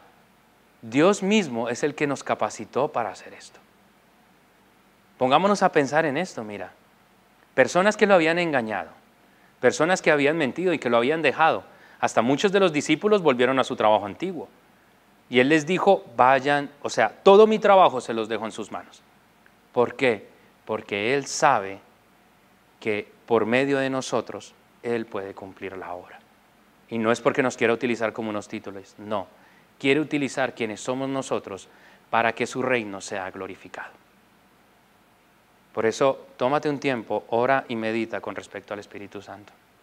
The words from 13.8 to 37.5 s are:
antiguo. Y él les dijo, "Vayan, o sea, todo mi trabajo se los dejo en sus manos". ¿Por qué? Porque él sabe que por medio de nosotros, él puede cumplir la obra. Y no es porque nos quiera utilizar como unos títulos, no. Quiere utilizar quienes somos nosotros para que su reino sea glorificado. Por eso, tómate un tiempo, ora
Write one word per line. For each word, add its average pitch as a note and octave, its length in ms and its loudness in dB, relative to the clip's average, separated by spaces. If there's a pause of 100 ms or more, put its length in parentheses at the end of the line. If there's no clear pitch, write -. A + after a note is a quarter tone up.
antiguo. C3 420 -8 (800)
Y B2 120 2
él C3 100 4
les D#3 160 4
dijo, F3+ 400 2 (100)
"Vayan, C3+ 540 2 (140)
o A2+ 80 -6
sea, A2+ 180 2 (140)
todo G3+ 240 10
mi A3 100 0
trabajo F3+ 420 6
se A#2+ 140 -6
los A2 160 -4
dejo A2 160 -4
en G#2 60 -8
sus G2+ 200 -12
manos". - 300 -16 (720)
¿Por A#2+ 220 0
qué? A#2 420 -2 (280)
Porque G#2+ 500 -4
él C#3 120 -4
sabe G2+ 520 0 (1040)
que G#2+ 280 -4 (160)
por A2 200 2
medio C3+ 320 2
de C3+ 120 -2
nosotros, B2 640 -6 (300)
él A#2 220 -4
puede G2 280 -10
cumplir F#2+ 440 -14
la F2 160 -12
obra. F2+ 260 -16 (680)
Y A#2 80 -6
no A2+ 120 2
es A#2+ 120 0
porque C#3 200 0
nos B2+ 140 -2
quiera A2+ 180 2
utilizar A2+ 380 -2
como A2 180 -8
unos G#2 200 -8
títulos, G2 480 -16
no. G#2 300 -8 (520)
Quiere C3+ 220 2
utilizar C#3 520 -4
quienes G#2+ 280 -8
somos C3 260 -6
nosotros A#2+ 600 -8 (400)
para A2+ 240 0
que B2 120 -4
su B2+ 160 -8
reino A2+ 380 -4
sea F#2+ 320 -10
glorificado. F#2+ 600 -14 (1800)
Por A2 120 -2
eso, C3 500 0
tómate D3 340 -2
un C#3+ 100 -4
tiempo, A#2 500 -4
ora C3 400 0